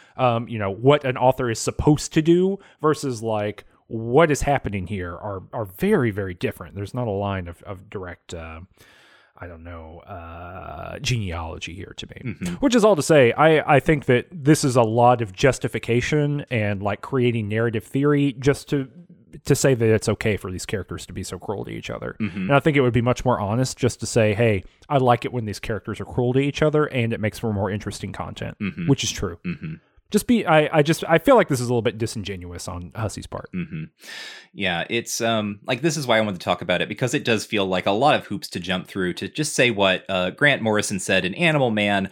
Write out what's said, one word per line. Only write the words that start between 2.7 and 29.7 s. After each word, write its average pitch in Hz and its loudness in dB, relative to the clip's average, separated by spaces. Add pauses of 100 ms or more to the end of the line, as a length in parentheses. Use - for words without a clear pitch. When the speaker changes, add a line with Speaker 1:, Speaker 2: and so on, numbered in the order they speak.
Speaker 1:
versus, 143 -2
like, 107 -4 (220)
what 120 2
is 135 0
happening 107 0
here 90 -8
are, 98 -10
are 120 -8
very, 139 2
very 95 -6
different. 92 -8
There's 101 -8
not 123 -6
a 104 -2
line 98 -2
of, 85 -16
of 98 -16
direct, 92 -14
uh, 80 -14 (760)
I 87 -16
don't 82 -18
know, 82 -16
uh, 87 -14
genealogy 85 -6
here 98 -14
to - -14
me. - -20 (120)
Speaker 2:
Mm-hmm. - -8
Speaker 1:
Which 254 2
is 214 6
all 214 6
to 147 2
say, 135 8
I, 151 4
I - 4
think 151 2
that 123 2
this 151 4
is 127 2
a 123 6
lot 120 6
of 98 -6
justification 139 0
and, 104 -2
like, 104 -4
creating 120 0
narrative 110 -2
theory 143 2
just 135 0
to, 135 -2 (560)
to 143 4
say 135 4
that 113 2
it's 110 2
okay 104 0
for 95 -10
these 90 -8
characters 90 -8
to 90 -16
be 95 -8
so 92 -10
cruel 101 -8
to - -12
each - -10
other. - -10
Speaker 2:
Mm-hmm. 101 -6
Speaker 1:
And 95 -2
I 139 6
think 147 2
it 139 6
would 123 2
be 123 2
much 120 0
more 120 2
honest 110 -2
just - 0
to 113 -6
say, 107 4
"Hey, 107 2 (260)
I 147 2
like 123 4
it 135 -8
when 120 -6
these 101 -8
characters 104 -8
are 95 -10
cruel 123 0
to 135 2
each 139 0
other, 151 2
and 117 -2
it - -4
makes 104 -2
for 113 -4
more 101 -2
interesting 98 -6
content," - -10
Speaker 2:
Mm-hmm. 90 -6
Speaker 1:
which 135 2
is 107 -4
true. 85 -6
Speaker 2:
Mm-hmm. 80 -8 (360)